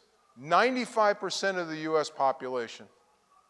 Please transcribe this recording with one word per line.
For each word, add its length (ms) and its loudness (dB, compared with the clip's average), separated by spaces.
ninety-five 840 2
percent 360 -2
of 120 -4
the 80 -6
U 200 0
S 120 2
population, 760 -2